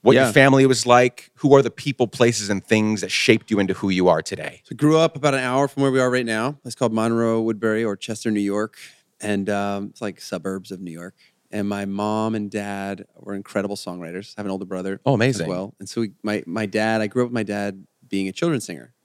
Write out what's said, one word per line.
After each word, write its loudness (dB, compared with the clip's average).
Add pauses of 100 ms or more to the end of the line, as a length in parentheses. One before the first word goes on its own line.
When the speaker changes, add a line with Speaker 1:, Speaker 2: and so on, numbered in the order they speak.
Speaker 1:
what 8
your 8
Speaker 2:
Yeah. 2
Speaker 1:
family 8
was 2
like, 4
who 6
are 8
the 0
people, -2
places, 0
and -2
things 2
that -6
shaped 0
you 2
into 0
who -4
you 2
are 4
today? -12
Speaker 2:
So -20
I -12
grew 2
up 2
about 0
an -2
hour 0
from -4
where 2
we 2
are 2
right -2
now. -2
It's -12
called 0
Monroe 0
Woodbury -2
or -4
Chester, -6
New 0
York. -4 (420)
And, -4
um, -4
it's -20
like -10
suburbs -10
of -14
New -12
York. -16 (380)
And -4
my -4
mom -2
and -6
dad -8 (120)
were -12
incredible -4
songwriters. -12
I -12
have -6
an -4
older -6
brother -6
Speaker 1:
Oh, 2
Speaker 2:
as 4
Speaker 1:
amazing. 0
Speaker 2:
well. -6
And -16
so -6
we, -4 (100)
my, -4
my -6
dad, 0
I -2
grew -2
up 0
with -8
my -2
dad -6 (220)
being -2
a -4
children's -2
singer. -16 (100)